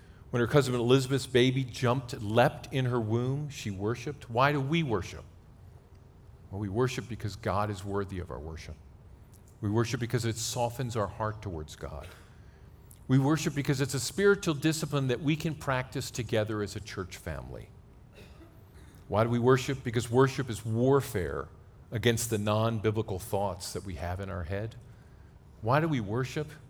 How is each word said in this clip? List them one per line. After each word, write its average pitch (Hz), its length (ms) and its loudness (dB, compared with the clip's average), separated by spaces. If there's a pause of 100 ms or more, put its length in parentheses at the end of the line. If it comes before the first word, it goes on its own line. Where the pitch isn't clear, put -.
(300)
When 123 100 0
her 120 60 4
cousin 127 280 4
Elizabeth's 131 520 4
baby 131 380 4
jumped, 123 560 -2
leapt 117 520 2
in 135 120 0
her 123 160 0
womb, 123 480 0
she - 220 -6
worshiped. 107 580 -4
Why 127 240 4
do 147 80 2
we 151 220 0
worship? 107 420 -2 (1300)
Well, 98 100 -6
we 104 80 -2
worship 113 400 0
because 107 260 -6
God 104 360 0
is 95 140 -6
worthy 98 340 -2
of 82 120 -8
our 62 80 -8
worship. 80 380 -12 (840)
We 104 100 0
worship 113 300 0
because 117 240 -2
it 113 120 0
softens 120 600 -4
our 104 100 2
heart 107 340 -6
towards 78 360 -8
God. 76 300 -10 (1000)
We 131 100 6
worship 143 360 2
because 139 260 0
it's 139 140 -2
a 135 60 -2
spiritual 196 540 2
discipline 143 540 0
that 120 120 0
we 156 140 2
can 156 220 -2
practice 131 540 -4
together 107 520 0
as 98 140 -4
a 104 40 -6
church - 360 -8
family. 64 520 -10 (1400)
Why 101 160 4
do 117 40 2
we 120 120 2
worship? 131 420 4
Because 117 260 -2
worship 131 400 4
is 107 160 -6
warfare 110 840 2 (420)
against 113 400 2
the 110 80 2
non-biblical 107 800 0
thoughts 95 560 -4
that 95 100 -8
we 92 120 -8
have 90 240 -6
in 95 100 -8
our 90 140 -6
head. 101 320 -6 (840)
Why 123 200 2
do 165 80 2
we 143 120 0
worship? 127 480 -4 (220)